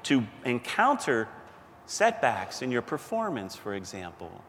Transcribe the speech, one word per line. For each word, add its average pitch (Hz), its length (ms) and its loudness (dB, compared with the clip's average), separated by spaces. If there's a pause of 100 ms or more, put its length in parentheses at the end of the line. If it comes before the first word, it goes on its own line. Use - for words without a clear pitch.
to 131 200 4 (200)
encounter 127 840 2 (560)
setbacks 123 760 2
in 127 80 -2
your 120 120 2
performance, 151 720 -4
for 101 200 -6
example. 92 760 -10